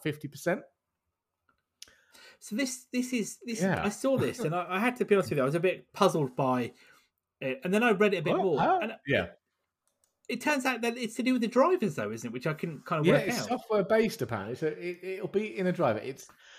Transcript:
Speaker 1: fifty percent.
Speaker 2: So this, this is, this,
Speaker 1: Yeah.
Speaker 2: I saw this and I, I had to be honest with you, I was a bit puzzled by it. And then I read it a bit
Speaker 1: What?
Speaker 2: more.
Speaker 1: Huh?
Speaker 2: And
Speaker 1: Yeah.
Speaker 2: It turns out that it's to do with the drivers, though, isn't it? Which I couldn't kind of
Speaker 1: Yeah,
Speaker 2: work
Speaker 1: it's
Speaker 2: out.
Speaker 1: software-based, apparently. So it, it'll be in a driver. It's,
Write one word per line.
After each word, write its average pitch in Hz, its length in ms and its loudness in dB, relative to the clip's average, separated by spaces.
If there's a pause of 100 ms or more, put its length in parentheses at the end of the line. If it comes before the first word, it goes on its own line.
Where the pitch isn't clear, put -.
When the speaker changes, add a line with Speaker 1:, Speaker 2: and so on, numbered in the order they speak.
Speaker 1:
fifty 147 240 -6
percent. 175 360 -4 (1800)
Speaker 2:
So - 160 -12
this, 262 360 -4
this 247 220 -2
is, 220 320 -2
this, 226 160 -6
Speaker 1:
Yeah. 185 220 2
Speaker 2:
I 202 60 0
saw 262 280 0
this 147 220 0
and 170 160 -2
I, 180 140 -2
I 185 100 -2
had 247 180 0
to 202 80 0
be 208 100 4
honest 170 140 2
with 151 80 -2
you, 131 60 2
I - 20 2
was 143 100 0
a 175 40 2
bit - 340 -2
puzzled 165 420 2
by 127 360 0 (720)
it. 131 220 -4
And 180 100 -2
then 214 100 4
I 240 80 6
read 202 220 4
it 185 40 0
a 165 40 -2
bit 170 120 2
Speaker 1:
What? 370 100 0
Speaker 2:
more. 175 160 2
Speaker 1:
Huh? 330 220 4
Speaker 2:
And 220 120 -6 (140)
Speaker 1:
Yeah. 104 200 2 (1000)
Speaker 2:
It 247 120 -4
turns 285 240 0
out 247 160 -2
that 233 160 -2
it's 240 180 -6
to 240 80 -4
do 254 100 2
with 247 80 0
the 226 60 0
drivers, 262 480 4
though, 104 160 -4
isn't 113 160 -8
it? 113 40 -8
Which 127 160 -4
I 156 60 0
couldn't 160 320 -8
kind 165 160 0
of 151 60 4
Speaker 1:
Yeah, 202 60 8
Speaker 2:
work 233 140 2
Speaker 1:
it's 240 140 -2
Speaker 2:
out. 214 60 -6
Speaker 1:
software-based, 220 720 0
apparently. 113 340 -6
So 156 120 -4
it, 175 360 -8
it'll 190 240 -8
be 214 300 -2
in 185 100 0
a 180 40 2
driver. 139 280 2
It's, 131 280 -10 (320)